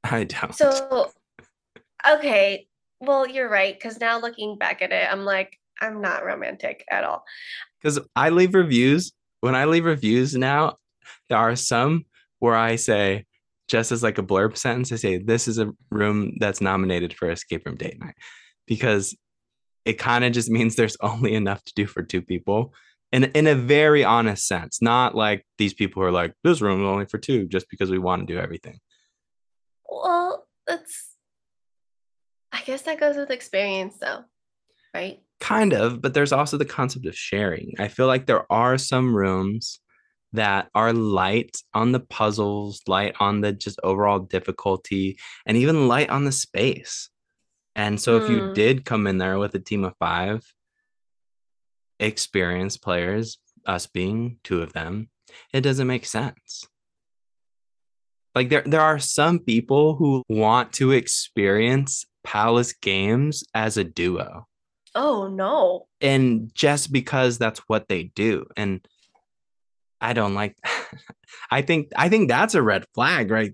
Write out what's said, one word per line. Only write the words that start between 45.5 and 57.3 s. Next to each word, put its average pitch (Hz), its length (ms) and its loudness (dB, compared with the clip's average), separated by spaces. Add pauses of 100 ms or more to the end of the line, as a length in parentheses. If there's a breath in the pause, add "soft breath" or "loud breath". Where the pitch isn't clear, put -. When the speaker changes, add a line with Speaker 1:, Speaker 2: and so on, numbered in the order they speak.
Speaker 1:
even 139 320 4
light 131 220 2
on 139 140 0
the 139 80 0
space. - 800 -4 (640)
And 104 260 -2
so 117 180 2
if 110 100 0
you 113 200 2
Speaker 2:
Hmm. 95 40 -8
Speaker 1:
did 120 320 2
come 107 240 -2
in 95 100 0
there 95 220 -2
with 104 160 -4
a - 20 -4
team 101 260 -4
of 90 140 -6
five 92 460 -2 (1500)
experienced 95 840 -2
players, 98 560 -2 (280)
us 92 200 -4
being 110 580 -4
two 90 180 -2
of 78 100 -10
them, 90 380 -8 (420 loud breath)
it 135 100 0
doesn't 135 240 0
make 127 200 -4
sense. - 600 -8 (1700)